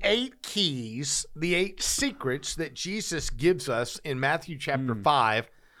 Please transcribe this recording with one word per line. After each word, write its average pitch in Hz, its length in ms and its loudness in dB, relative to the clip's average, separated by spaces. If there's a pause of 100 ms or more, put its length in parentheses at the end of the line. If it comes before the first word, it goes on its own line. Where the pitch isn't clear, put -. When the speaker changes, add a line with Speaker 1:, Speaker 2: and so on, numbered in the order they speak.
Speaker 1:
eight 240 380 0
keys, 139 920 -2
the 170 200 0
eight 190 280 0
secrets - 720 -2
that 151 200 -6
Jesus 175 560 -4
gives 160 380 2
us 120 360 0
in 139 160 -2
Matthew 156 380 0
chapter 135 360 -2
Speaker 2:
Mm. 104 80 -6
Speaker 1:
five 117 480 4 (300)